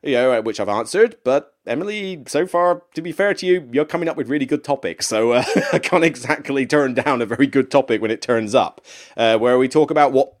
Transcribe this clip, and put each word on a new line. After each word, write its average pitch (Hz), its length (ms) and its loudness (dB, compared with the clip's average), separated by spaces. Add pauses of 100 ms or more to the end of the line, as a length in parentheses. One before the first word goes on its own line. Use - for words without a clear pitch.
you 143 100 -2
know, 127 220 2
uh, 113 80 0
which 110 180 -6
I've 98 80 -2
answered, 117 560 0
but 139 300 -2 (120)
Emily, 190 600 -6
so - 200 -2
far, 175 360 0 (100)
to 160 80 -8
be 165 120 -10
fair 202 200 0
to 190 140 -6
you, 180 260 2
you're 147 140 2
coming 170 240 -4
up - 80 -6
with 120 100 -6
really 143 160 -2
good 147 180 -2
topics, 117 460 -4
so, 113 240 2
uh, 123 100 2 (140)
<laughs> - 160 0
I 156 60 0
can't 170 260 0
exactly 139 640 -2
turn 143 260 2
down 123 300 0
a 113 40 -2
very 120 200 0
good 135 240 0
topic 120 320 2
when 110 80 -2
it 113 100 -4
turns 113 340 -2
up, 104 280 0 (340)
uh, 113 220 2
where 123 180 2
we 127 120 2
talk 151 220 2
about 147 220 4
what 131 280 0